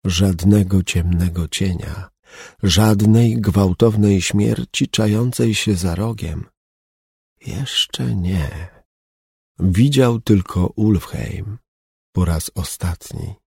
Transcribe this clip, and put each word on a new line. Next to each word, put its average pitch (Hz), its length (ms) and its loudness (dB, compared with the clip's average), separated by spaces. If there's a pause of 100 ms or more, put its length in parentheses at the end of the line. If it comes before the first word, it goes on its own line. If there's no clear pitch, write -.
Żadnego 95 760 2
ciemnego 87 640 -2
cienia, 85 640 -6 (540)
żadnej 110 720 4
gwałtownej 101 840 2
śmierci 113 680 -2
czającej 110 680 0
się 107 200 0
za 85 200 -2
rogiem. 101 500 -6 (1000)
Jeszcze - 680 -4
nie. 87 540 -4 (920)
Widział 120 600 2
tylko 92 480 2
Ulfheim 104 880 -2 (580)
po 92 100 2
raz 82 300 -2
ostatni. - 800 -8 (120)